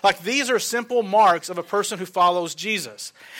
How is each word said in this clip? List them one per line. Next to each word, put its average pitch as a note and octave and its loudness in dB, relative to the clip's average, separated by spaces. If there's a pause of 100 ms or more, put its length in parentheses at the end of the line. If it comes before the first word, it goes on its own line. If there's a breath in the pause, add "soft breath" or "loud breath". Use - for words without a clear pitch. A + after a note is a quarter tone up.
Like, F#3 2
these B3 -2
are A#3+ 2
simple A#3+ -2
marks F#3+ 4
of F3+ -8
a E3+ -6
person G3 -4
who F#3 -8
follows F3 0
Jesus. D#3+ -6 (280 loud breath)